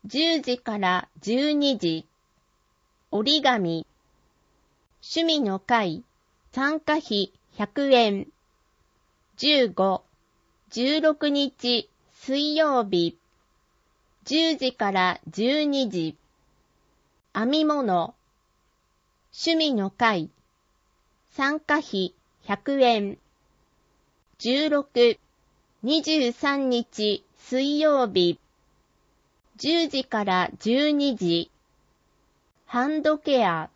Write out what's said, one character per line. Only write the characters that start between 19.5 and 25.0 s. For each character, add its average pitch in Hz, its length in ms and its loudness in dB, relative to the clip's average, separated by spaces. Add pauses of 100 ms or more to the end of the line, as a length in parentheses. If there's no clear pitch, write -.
味 311 180 0
の 196 160 -2
会。 202 400 0 (1000)
参 285 300 -2
加 - 140 0
費 190 380 -4 (300)
百 269 380 -2
円。 208 360 2 (1200)
十 285 320 0
六、 247 480 2 (640)